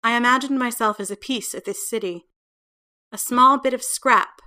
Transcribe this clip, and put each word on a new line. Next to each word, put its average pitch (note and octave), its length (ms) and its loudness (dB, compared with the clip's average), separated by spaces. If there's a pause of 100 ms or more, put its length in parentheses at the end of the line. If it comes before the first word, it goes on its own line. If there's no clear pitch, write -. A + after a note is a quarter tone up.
I A#3 140 0
imagined C4 420 2
myself A3+ 420 -2
as G3 100 -8
a G3+ 60 -8
piece - 380 -6
of - 100 -10
this - 240 -8
city, F#3 400 -6 (800)
a G#3 80 -14
small C4 400 4
bit C4 160 -2
of B3 80 -6
scrap - 640 0